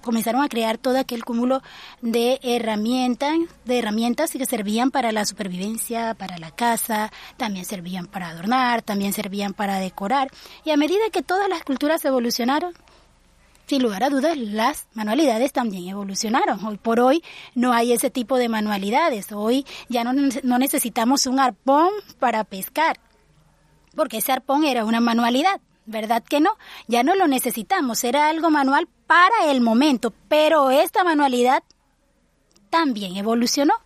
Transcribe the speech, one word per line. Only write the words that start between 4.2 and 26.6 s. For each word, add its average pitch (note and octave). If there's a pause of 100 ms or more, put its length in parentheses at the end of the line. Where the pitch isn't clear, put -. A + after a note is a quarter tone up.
que C4
servían A3
para A#3
la G#3+
supervivencia, A3
para F#3
la D#3+
caza, A3 (260)
también G3
servían F3+
para F3+
adornar, A#3
también G3+
servían G3+
para G3
decorar. G#3 (320)
Y D#4
a D4+
medida F4+
que F4+
todas F#4+
las E4+
culturas D4
evolucionaron, C4 (960)
sin C4+
lugar G#3
a C#4
dudas, C#4+
las A3+
manualidades A#3
también F#3+
evolucionaron. G#3
Hoy G#3+
por A3+
hoy C4 (300)
no B3
hay A#3
ese A#3+
tipo B3+
de A#3+
manualidades. G#3+
Hoy A3 (260)
ya A#3
no A#3+
nece-, C4+
no B3
necesitamos B3+
un C4
arpón C4+ (280)
para A3
pescar, D4+ (960)
porque -
ese A3
arpón C4+
era A#3+
una A#3
manualidad, A#3+ (240)
¿verdad A3
que D4
no? F#4+ (300)